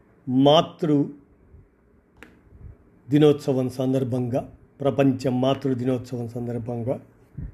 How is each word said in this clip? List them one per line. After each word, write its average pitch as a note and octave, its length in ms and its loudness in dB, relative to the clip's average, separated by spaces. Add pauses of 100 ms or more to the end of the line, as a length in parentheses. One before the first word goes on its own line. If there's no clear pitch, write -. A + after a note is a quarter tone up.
(300)
మాతృ D3 760 4 (2000)
దినోత్సవం C#3+ 600 2
సందర్భంగా, B2+ 840 -4 (280)
ప్రపంచ C3+ 480 0
మాతృ C3 440 0
దినోత్సవం A#2+ 540 -4
సందర్భంగా A#2+ 720 -6 (540)